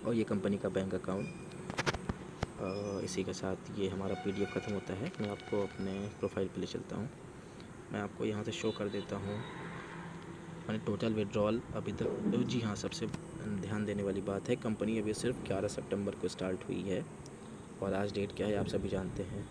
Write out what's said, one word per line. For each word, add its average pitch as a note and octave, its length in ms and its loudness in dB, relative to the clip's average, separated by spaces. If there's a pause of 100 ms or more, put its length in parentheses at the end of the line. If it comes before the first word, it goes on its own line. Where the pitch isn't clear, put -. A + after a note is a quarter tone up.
और A#2 80 2
ये A2 100 6
कंपनी G2+ 340 4
का G2+ 100 2
बैंक F#2+ 260 2
अकाउंट। F#2 320 0 (1300)
अ, G2+ 440 0
इसी F#2+ 200 2
के F#2+ 80 0
साथ F#2 240 0 (220)
ये G2 100 4
हमारा G2 260 2
पीडीएफ़ G2 440 0
ख़त्म G#2 140 -2
होता F#2 220 -2
है। B2+ 260 -2
मैं G#2 80 2
आपको G2+ 340 0
अपने G2 560 -2
प्रोफाइल G2 300 0
पे - 120 -4
ले F2+ 60 0
चलता - 300 -4
हूँ। G2+ 140 -2 (840)
मैं G#2 80 0
आपको G2+ 240 -2
यहाँ G#2+ 200 0
से A2 80 -2
शो A2 180 2
कर G#2 180 0
देता G2+ 280 -2
हूँ G2+ 200 -2 (1300)
मैंने A2 100 0
total A2 340 2
विड्रॉल G#2+ 500 4 (120)
अभी G#2+ 180 -2
तक। - 400 2 (140)
जी A#2+ 140 2
हाँ, G#2 160 0
सबसे G2+ 300 -2 (420)
ध्यान G#2 360 0
देने G2+ 180 2
वाली G2 180 4
बात G2 280 0
है, B2 80 6
कंपनी A2 420 2
अभी G#2+ 160 2
सिर्फ - 320 0
ग्यारह G2+ 220 2
सितंबर G2+ 460 0
को - 140 0
स्टार्ट F#2 400 0
हुई F#2 140 0
है F2+ 220 2 (800)
और F#2+ 120 2
आज G2+ 180 2
डेट G2+ 200 2
क्या G2+ 140 0
है G#2 100 4
आप G2 100 4
सभी G2 220 2
जानते F#2+ 340 0
हैं। G2+ 280 -4